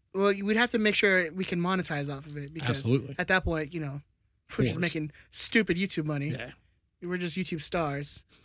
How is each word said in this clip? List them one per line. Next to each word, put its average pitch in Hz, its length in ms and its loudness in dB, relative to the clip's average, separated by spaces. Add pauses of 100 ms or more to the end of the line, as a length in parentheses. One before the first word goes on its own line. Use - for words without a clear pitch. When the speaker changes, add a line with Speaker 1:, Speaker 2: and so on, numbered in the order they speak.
(140)
Speaker 1:
Well, 202 180 4 (100)
we'd 214 140 2
have 240 140 4
to 233 80 2
make 208 160 4
sure 185 380 4
we 185 120 -2
can 175 160 -2
monetize 170 540 0
off 139 120 -12
of 147 120 -12
it 143 160 -10
because 139 160 -2
Speaker 2:
Absolutely. 113 480 2
Speaker 1:
at 180 100 -2
that 185 160 4
point, 156 300 -2
you 165 60 -4
know, 143 200 -6 (560)
we're 131 80 4
just 123 140 0
Speaker 2:
Whores. - 20 -2
Speaker 1:
making 160 300 -2 (200)
stupid 190 460 2
YouTube 175 300 -2
money. 147 220 -2
Speaker 2:
Yeah. 123 240 -6 (500)
Speaker 1:
We're 180 160 -2
just 175 180 -4
YouTube 175 240 -2
stars. 147 640 -4 (200)